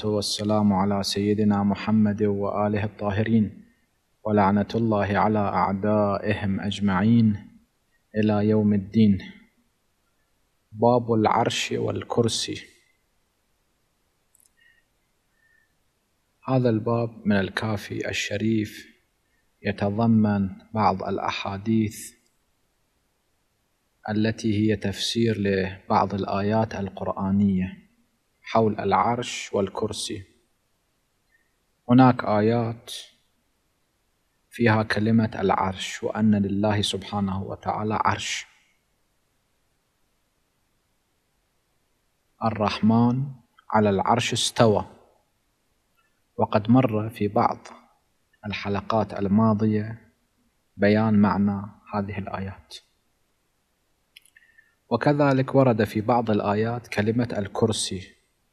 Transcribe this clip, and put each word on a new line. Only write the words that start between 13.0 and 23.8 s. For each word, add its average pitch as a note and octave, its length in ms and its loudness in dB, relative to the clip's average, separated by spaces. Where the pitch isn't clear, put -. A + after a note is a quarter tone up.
هذا B2+ 220 2
الباب A#2 580 -2
من G#2 80 4
الكافي G#2+ 720 -4
الشريف G#2+ 800 -4
يتضمن G#2 880 2
بعض F#2+ 300 2
الأحاديث G2 1120 -4